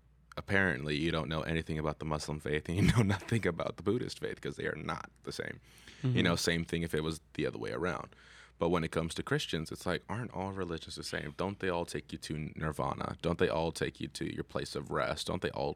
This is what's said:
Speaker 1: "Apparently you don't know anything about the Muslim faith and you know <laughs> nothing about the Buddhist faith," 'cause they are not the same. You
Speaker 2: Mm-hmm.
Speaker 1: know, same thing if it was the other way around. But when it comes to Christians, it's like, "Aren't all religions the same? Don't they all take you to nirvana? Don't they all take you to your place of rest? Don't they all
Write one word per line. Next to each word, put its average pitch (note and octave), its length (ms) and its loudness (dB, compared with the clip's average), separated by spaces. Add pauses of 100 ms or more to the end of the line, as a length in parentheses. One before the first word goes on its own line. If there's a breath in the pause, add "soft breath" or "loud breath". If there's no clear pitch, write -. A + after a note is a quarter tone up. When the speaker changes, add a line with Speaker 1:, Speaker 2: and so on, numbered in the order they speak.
(380)
Speaker 1:
"Apparently D2+ 600 4
you D#2+ 140 2
don't D#2 180 2
know D#2 120 0
anything D#2+ 380 0
about D2+ 200 0
the D#2 60 -4
Muslim D2+ 360 -2
faith D2+ 280 0
and E2+ 80 0
you G#2 60 6
know A#2 180 8
<laughs> G2+ 140 6
nothing G2 320 0
about E2 300 0
the E2 60 -12
Buddhist G#2 360 0
faith," - 220 -4
'cause C#2+ 160 -4
they D#2+ 80 -4
are D#2 160 -2
not - 280 -6 (140)
the - 100 -6
same. - 260 -6 (440 loud breath)
You C3 60 2
Speaker 2:
Mm-hmm. A#2 140 4
Speaker 1:
know, E2+ 140 6
same E2+ 280 2
thing E2+ 180 -2
if E2 100 -4
it D#2 100 2
was D#2+ 160 -2 (140)
the D2 140 0
other A1 100 -4
way G#1+ 140 -6
around. D2 380 -2 (500 loud breath)
But E2+ 100 4
when E2+ 140 4
it D#2+ 80 0
comes E2 220 0
to - 100 -4
Christians, F2 480 -2
it's - 140 -8
like, F2 240 0
"Aren't A2 240 -6
all F#2+ 180 -4
religions F2 440 -6
the D#2 100 -8
same? D2+ 320 -6
Don't F#2+ 240 -2
they F#2+ 80 0
all E2+ 160 0
take - 260 -8
you D#2+ 60 -6
to D2+ 400 -6
nirvana? D2 640 -2
Don't E2+ 180 2
they F2+ 100 6
all E2 220 2
take - 300 -2
you D2+ 80 -4
to - 160 -6 (100)
your D2+ 80 -2
place - 320 -4
of D2 160 -4
rest? - 360 0
Don't F2 140 0
they - 100 0
all C#2+ 240 -2